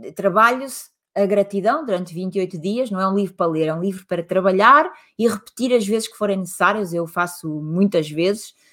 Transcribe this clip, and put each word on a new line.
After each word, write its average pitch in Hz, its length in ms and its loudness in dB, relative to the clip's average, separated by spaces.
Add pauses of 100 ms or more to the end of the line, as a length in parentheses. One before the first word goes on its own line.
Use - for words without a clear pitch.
(140)
trabalha-se 233 760 2 (240)
a 202 100 2
gratidão 202 640 0
durante 180 260 -4
vinte 180 240 -6
e 196 40 0
oito 185 180 -4
dias, 214 320 -4
não 190 100 -4
é 190 80 0
um 190 60 0
livro 196 200 0
para 170 160 0
ler, 156 180 0
é 156 60 -2
um 165 60 -6
livro 185 260 -4
para 175 160 -4
trabalhar 202 680 4 (260)
e 220 80 2
repetir 233 480 -2
as 220 120 2
vezes 220 200 -2
que - 120 -16
forem 202 180 0
necessárias, 185 560 -2
eu 170 140 -2
faço 175 420 -6
muitas 156 640 0
vezes. 180 440 -2 (180)